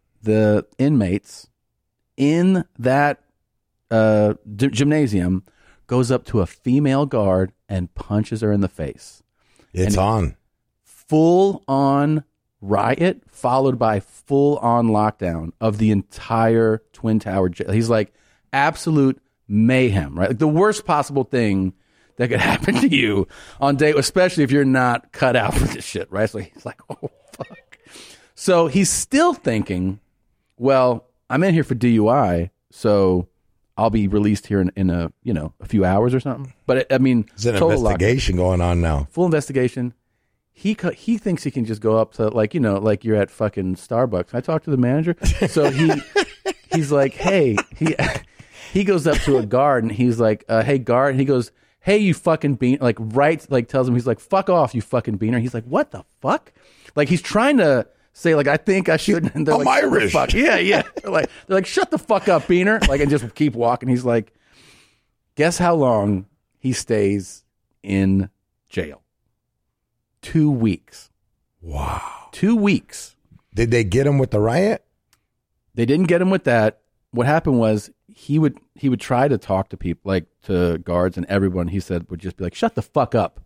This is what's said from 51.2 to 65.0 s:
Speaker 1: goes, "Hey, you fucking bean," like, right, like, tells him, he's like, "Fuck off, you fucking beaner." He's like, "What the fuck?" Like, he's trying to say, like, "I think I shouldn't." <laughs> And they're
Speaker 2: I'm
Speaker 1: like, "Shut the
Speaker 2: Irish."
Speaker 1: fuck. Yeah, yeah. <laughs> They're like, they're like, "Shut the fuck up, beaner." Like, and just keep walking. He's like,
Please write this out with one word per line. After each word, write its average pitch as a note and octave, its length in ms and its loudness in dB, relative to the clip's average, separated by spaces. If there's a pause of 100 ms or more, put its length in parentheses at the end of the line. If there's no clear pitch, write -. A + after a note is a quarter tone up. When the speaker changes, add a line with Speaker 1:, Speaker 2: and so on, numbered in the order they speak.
Speaker 1:
goes, C3 260 -2 (280)
"Hey, G3+ 180 0
you G3+ 160 2
fucking D3+ 420 0
bean," B2+ 260 0
like, A#2+ 180 0
right, C#3 500 0
like, B2 180 0
tells C3 200 -2
him, B2 80 0
he's A#2+ 100 -2
like, A#2+ 140 -2
"Fuck F#3+ 300 -2
off, E3 260 0
you A#2 60 -2
fucking A2+ 360 -4
beaner." A2 240 -2
He's A#2+ 140 -6
like, A2+ 100 -8
"What C#3+ 240 -2
the G2 140 -18 (180)
fuck?" - 320 -4 (420)
Like, D3 140 0
he's F3 140 0
trying C4 340 2
to C#3+ 300 2 (280)
say, E3 200 0
like, C#3+ 100 2
"I C#3+ 120 2
think F#3+ 320 -2
I D#3+ 80 2
shouldn't." E3+ 380 -2
<laughs> - 0 -
And D3+ 120 -2
they're - 80 2
Speaker 2:
I'm - 80 0
Speaker 1:
like, - 180 2
"Shut D4+ 100 0
the - 60 2
Speaker 2:
Irish." - 160 0
Speaker 1:
fuck. C3 220 0
Yeah, A#3 220 2
yeah. F#3+ 340 0
<laughs> - 100 -12
They're G3+ 100 -8
like, D#3+ 200 -2 (160)
they're F#3+ 100 0
like, F#3+ 80 0
"Shut - 240 -2
the D4+ 80 -2
fuck G#3 320 0
up, E3+ 140 2
beaner." F#3+ 440 2
Like, C#3+ 140 0
and C#3+ 80 0
just B2+ 240 -2
keep D3 220 0
walking. A#2+ 340 -2
He's B2 160 0
like, A#2 260 0 (1040)